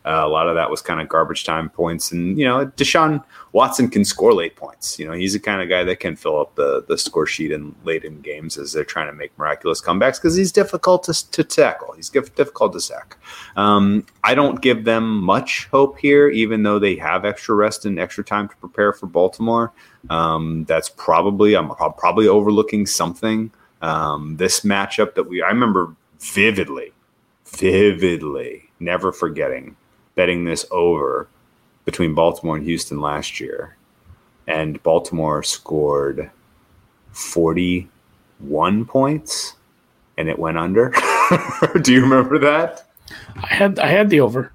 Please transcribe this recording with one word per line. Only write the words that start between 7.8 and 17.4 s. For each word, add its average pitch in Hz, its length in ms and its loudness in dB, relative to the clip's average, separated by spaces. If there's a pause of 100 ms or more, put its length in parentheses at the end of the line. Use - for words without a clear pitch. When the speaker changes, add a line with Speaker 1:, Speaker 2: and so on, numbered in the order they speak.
Speaker 1:
late 82 200 -4
in 76 180 -16
games 76 380 -12
as 71 120 -12
they're 76 140 -4
trying 78 220 -6
to 73 60 -12
make 73 260 -14
miraculous 76 420 -2
comebacks 104 400 0
'cause 165 140 2
he's 185 160 0
difficult 185 540 2
to, - 260 -6
to 160 120 -2
tackle. - 500 0
He's - 160 -16
diff-, 135 260 -2
difficult - 380 0
to 85 80 -10
sack. - 360 -12 (380)
Um, 101 500 4 (180)
I 113 120 4
don't 143 260 2
give 120 240 2
them 113 340 2
much 98 520 0
hope 135 260 4
here, 143 320 6
even 110 320 0
though 104 160 2
they 98 200 2
have 85 280 -2
extra 104 300 -2